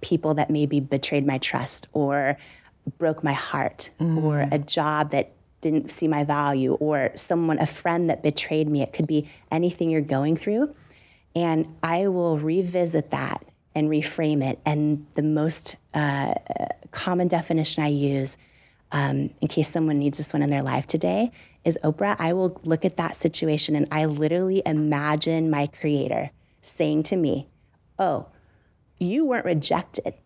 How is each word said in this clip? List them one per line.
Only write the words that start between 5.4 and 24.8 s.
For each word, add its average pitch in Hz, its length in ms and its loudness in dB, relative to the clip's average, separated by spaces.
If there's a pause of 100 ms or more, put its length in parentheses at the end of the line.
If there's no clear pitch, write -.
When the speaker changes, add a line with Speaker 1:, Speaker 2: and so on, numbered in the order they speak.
Speaker 1:
didn't 156 300 0
see - 160 -2
my 147 160 2
value 143 520 2
or 147 400 0
someone, 165 440 0
a 160 60 2
friend 170 440 0
that 143 120 -2
betrayed 151 480 0
me. 147 140 2
It - 100 -6
could 156 140 -2
be 151 200 0 (240)
anything 170 380 0
you're 160 120 2
going 147 340 0
through. 226 380 -2 (600)
And 165 320 2 (160)
I 170 240 2
will 175 300 0
revisit 170 720 0
that 135 320 -4 (300)
and 151 160 2
reframe 151 540 0
it. 131 220 -2
And 151 400 0 (100)
the 143 80 0
most, 156 520 0 (180)
uh, 143 420 0 (560)
common 180 360 -2
definition 165 560 0
I 147 40 2
use, 139 500 0 (540)
um, 139 400 0 (100)
in 156 60 0
case 151 200 0
someone 156 300 0
needs 143 220 0
this 151 140 -8
one 147 100 2
in 143 80 2
their 139 120 2
life 131 240 -2
today, 185 440 0 (320)
is 165 200 0
Oprah. 196 360 0
I 165 140 0
will 185 300 0
look 160 220 0
at 180 120 0
that 165 180 -4
situation 156 600 0
and 143 160 2
I 156 140 2
literally 165 640 0
imagine 151 840 2